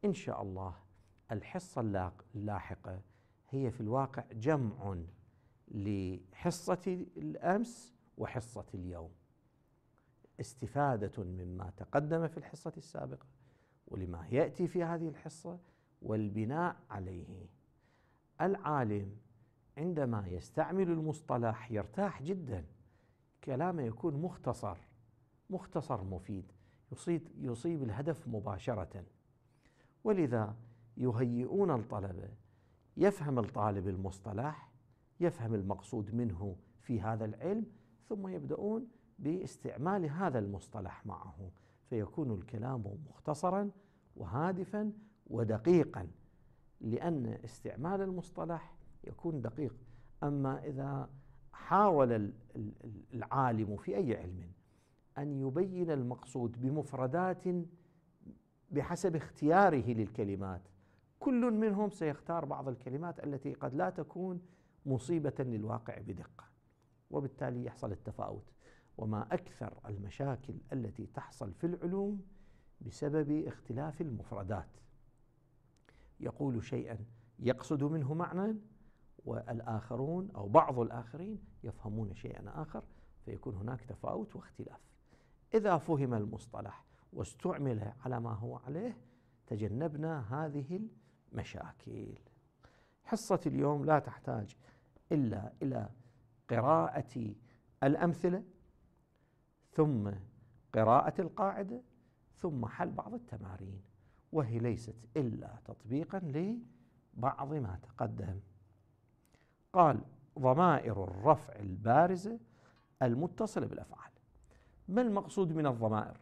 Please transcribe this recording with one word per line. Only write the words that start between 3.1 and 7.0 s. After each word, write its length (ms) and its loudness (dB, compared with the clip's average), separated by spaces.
هي 200 0
في 100 -8
الواقع 520 0
جمع 640 0
لحصة 1300 -2